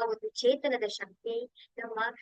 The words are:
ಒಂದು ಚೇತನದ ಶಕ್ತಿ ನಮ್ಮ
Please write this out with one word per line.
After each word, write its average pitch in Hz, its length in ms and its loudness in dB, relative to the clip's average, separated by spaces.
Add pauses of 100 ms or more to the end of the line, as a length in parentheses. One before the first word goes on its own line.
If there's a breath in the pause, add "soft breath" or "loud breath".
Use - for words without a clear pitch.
ಒಂದು 220 300 -2
ಚೇತನದ 254 540 4
ಶಕ್ತಿ 202 480 -8 (420 loud breath)
ನಮ್ಮ 226 200 -6 (240)